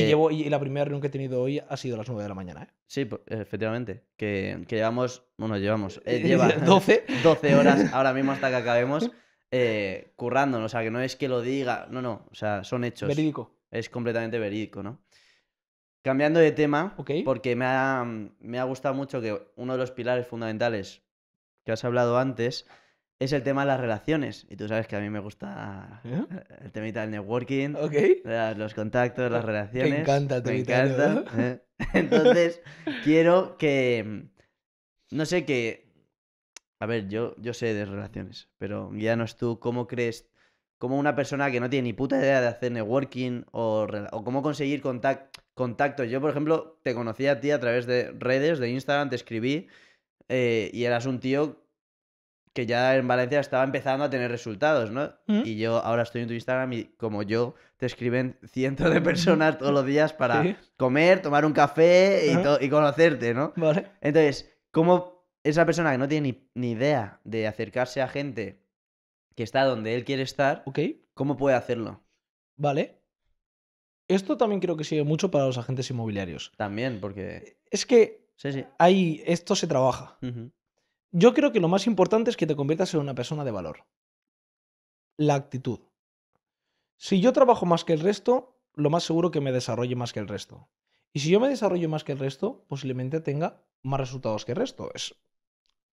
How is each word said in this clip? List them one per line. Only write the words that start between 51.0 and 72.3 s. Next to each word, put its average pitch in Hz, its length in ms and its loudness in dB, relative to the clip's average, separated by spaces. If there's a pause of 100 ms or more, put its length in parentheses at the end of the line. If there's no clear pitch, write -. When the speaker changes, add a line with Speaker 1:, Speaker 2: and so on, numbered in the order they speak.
Speaker 1:
un 127 140 -4
tío 139 400 -2 (920)
que 123 140 -4
ya 123 300 2
en 123 120 0
Valencia 123 320 2
estaba 135 240 0
empezando 135 400 -2
a 143 60 -2
tener 123 200 -2
resultados, 120 600 -2
¿no? 135 240 -6 (120)
Speaker 2:
¿Mm? 208 180 2
Speaker 1:
Y 110 120 -4
yo 113 220 0
ahora 117 240 0
estoy 117 200 -6
en 117 60 -6
tu 117 60 -6
Instagram 127 400 -4
y 113 100 -6 (140)
como 107 240 -4
yo, 113 320 -2 (240)
te 131 80 -4
escriben 123 580 -2
cientos 135 480 0
de 175 80 4
personas 160 560 4
todos 139 160 0
los 139 140 2
días 151 260 2
para 120 300 2
Speaker 2:
Sí. 180 140 0 (200)
Speaker 1:
comer, 160 460 4
tomar 147 240 4
un 151 80 4
café 175 720 6
y 147 80 4
Speaker 2:
Ajá. 175 80 4
Speaker 1:
to-, 143 180 4
y 139 80 0
conocerte, 147 640 4
¿no? 139 240 -2
Speaker 2:
Vale. 165 360 0 (100)
Speaker 1:
Entonces, 147 500 2 (180)
¿cómo 175 540 2 (200)
esa 151 200 4
persona 160 280 2
que 127 60 0
no 135 100 -2
tiene 147 200 0
ni, - 260 -8
ni 123 180 -4
idea 117 520 -2
de 110 220 -4
acercarse 120 560 -4
a 127 60 -2
gente 123 540 -8 (720)
que 117 100 -6
está 131 200 0
donde 113 300 -2
él 123 100 -4
quiere 135 180 -4
estar, 135 440 -2
Speaker 2:
Ok. 135 120 -10 (360)
Speaker 1:
cómo 139 240 -2
puede 135 180 4
hacerlo? 113 460 -4 (540)